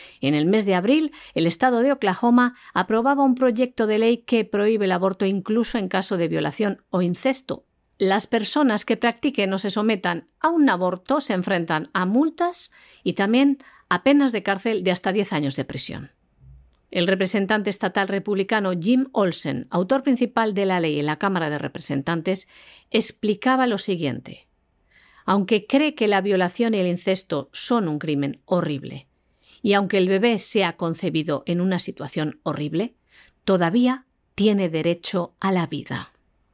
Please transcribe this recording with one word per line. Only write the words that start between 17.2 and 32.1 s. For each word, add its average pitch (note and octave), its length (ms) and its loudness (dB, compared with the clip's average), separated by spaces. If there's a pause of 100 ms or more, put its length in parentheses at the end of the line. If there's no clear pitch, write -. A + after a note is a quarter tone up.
estatal G3 400 -2
republicano G3 640 -2
Jim A#3+ 400 0
Olsen, E3 560 -2
autor F#3 340 0
principal A#3+ 520 0
de G3 100 0
la F#3 160 0
ley D#3 180 0
en D3 60 -2
la D3+ 140 -2
Cámara F3+ 320 0
de D3 80 -4
Representantes, D#3 880 -4 (420)
explicaba A#3 760 0
lo A3+ 100 0
siguiente. E3 720 -6 (800)
Aunque G3+ 400 2
cree D4+ 280 2
que G#3+ 140 0
la G3 140 2
violación G3 500 0
y G#3 60 0
el F#3 80 0
incesto F3 640 -2
son A3+ 360 -2
un D3+ 100 -4
crimen C#3+ 480 -4
horrible, C#3+ 600 -4 (540)
y G3+ 140 2
aunque G3+ 240 2
el F#3 100 4
bebé G3 300 2
sea F#3 400 -2
concebido D#3+ 640 -2
en F3 160 -2
una F#3 180 0
situación D3+ 640 -6